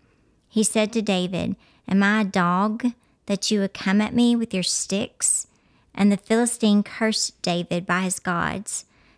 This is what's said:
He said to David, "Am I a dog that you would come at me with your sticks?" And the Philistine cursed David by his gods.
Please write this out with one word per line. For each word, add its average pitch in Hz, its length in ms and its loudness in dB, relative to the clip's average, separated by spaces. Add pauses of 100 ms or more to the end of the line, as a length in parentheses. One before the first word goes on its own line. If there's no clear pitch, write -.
(540)
He 220 100 2
said 214 300 0
to 226 80 0
David, 185 540 -2 (320)
"Am 196 160 4
I 214 180 4
a 208 40 0
dog 190 600 0 (400)
that - 240 -2
you 214 120 0
would 196 120 -4
come 196 280 0
at 214 120 -4
me 240 220 4
with 226 180 -4
your 185 80 -2
sticks?" - 840 -4 (480)
And 104 160 4
the 196 60 2
Philistine 226 640 2
cursed - 580 -4
David 175 460 -2
by 180 140 0
his 180 180 -4
gods. 175 680 -6 (320)